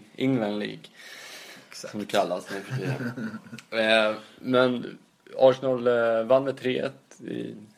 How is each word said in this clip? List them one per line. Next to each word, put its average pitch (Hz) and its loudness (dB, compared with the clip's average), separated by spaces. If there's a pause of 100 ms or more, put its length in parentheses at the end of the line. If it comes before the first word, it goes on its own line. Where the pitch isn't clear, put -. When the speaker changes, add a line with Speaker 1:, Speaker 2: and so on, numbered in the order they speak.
(160)
Speaker 1:
England 113 0
League. 107 -8 (920)
Speaker 2:
Exakt. - -14
Speaker 1:
Som 107 -8
det 101 -8
kallas 95 0
nu 98 -8
för 127 -8
tiden. 120 -6 (320)
Speaker 2:
<laughs> - -
Speaker 1:
Eh, 110 4 (240)
men 127 2 (400)
Arsenal, 127 4
eh, 117 2
vann 131 6
med 135 -4
tre 127 -2
ett - -8
i 120 -8 (240)